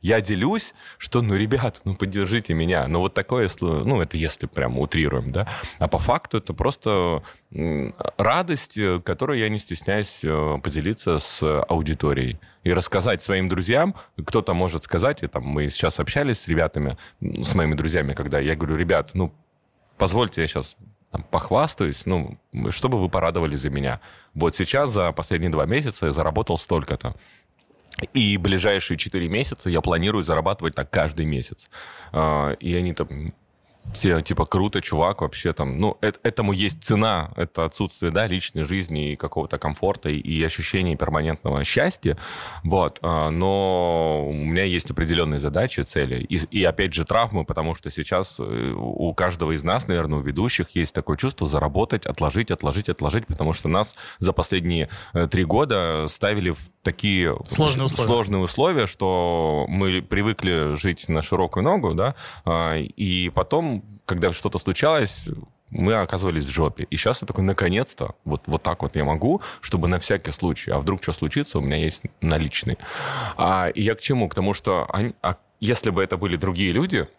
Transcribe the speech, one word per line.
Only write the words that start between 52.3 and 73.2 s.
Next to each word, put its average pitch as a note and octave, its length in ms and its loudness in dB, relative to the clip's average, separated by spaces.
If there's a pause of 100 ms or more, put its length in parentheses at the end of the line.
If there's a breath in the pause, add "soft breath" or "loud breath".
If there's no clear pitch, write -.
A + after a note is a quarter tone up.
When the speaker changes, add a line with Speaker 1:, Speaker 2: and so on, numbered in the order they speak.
Speaker 1:
отложить, E2+ 400 -2
отложить, F2 360 0
потому D#2 280 -2
что - 140 -4
нас F#2+ 280 0 (220 loud breath)
за F#2 160 2
последние, E2+ 540 0 (260 loud breath)
э, E2+ 120 2
три F2+ 180 2
года F2+ 600 2
ставили G2+ 440 0
в D#2 80 -4 (240)
такие F#2 540 2 (100)
Speaker 2:
Сложные C#3 400 2
условия. B2 200 0
Speaker 1:
сложные G#2 360 2
условия, C3+ 440 2
что E2+ 840 2
мы F#2 340 2
привыкли F2+ 760 0
жить F2 320 -2
на D#2+ 140 2
широкую F#2 420 0
ногу, C#3+ 300 2
да, A2+ 200 0 (300 loud breath)
а, E2 320 2
и F2+ 540 -2
потом D3 400 0 (360)
когда F2+ 260 2
что-то F2+ 260 -2
случалось, C#3+ 720 0 (420)
мы G2+ 240 2
оказывались F2+ 520 0
в C2+ 60 -6
жопе. D2+ 380 0
И D2+ 60 -2
щас - 260 0
я - 40 -10
такой: - 180 0
"Наконец-то, F#2+ 720 0 (100)
вот, D2 220 -2
вот - 160 0
так - 200 -2
вот C#2 140 -4
я D2+ 80 2
могу, G2 360 2 (200 loud breath)
чтобы E2+ 280 0
на F2 100 2
всякий F2 340 -2
случай, - 400 -2
а C#2 60 2
вдруг F2+ 220 0
че - 120 -4
случится, E2 460 -2
у C#2+ 40 -2
меня C#2 140 -2
есть D#2 260 -2 (180)
наличные". D#2 560 0 (600 loud breath)